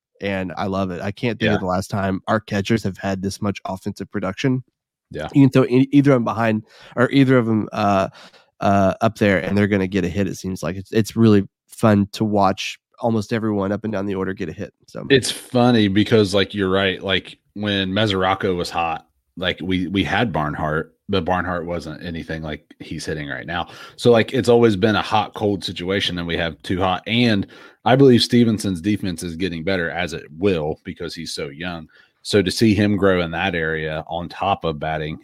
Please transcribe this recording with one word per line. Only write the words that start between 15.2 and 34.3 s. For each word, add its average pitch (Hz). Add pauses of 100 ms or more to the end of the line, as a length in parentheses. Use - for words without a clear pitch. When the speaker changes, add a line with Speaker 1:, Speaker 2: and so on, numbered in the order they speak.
Speaker 2:
funny 120
because, 101
like, 98
you're 101
right. 95
Like, 92 (160)
when 101
Mesoraco 95
was 87
hot, 82 (300)
like, 87
we, 90
we 95
had 101
Barnhart, 78 (140)
but 95
Barnhart 90
wasn't 80
anything 82
like 76
he's -
hitting 78
right 65
now. 85 (300)
So, 120
like, 110
it's 120
always 117
been 107
a 87
hot, 107
cold 104
situation, 90
and 85
we 82
have 85
two 92
hot. 92
And 113 (380)
I 139
believe 127
Stevenson's 110
defense 95
is 85
getting 82
better, 90
as 82
it 80
will, 80
because 85
he's 82
so 78
young. 80 (340)
So 107
to 90
see 110
him 104
grow 92
in 85
that 87
area 80
on 85
top 95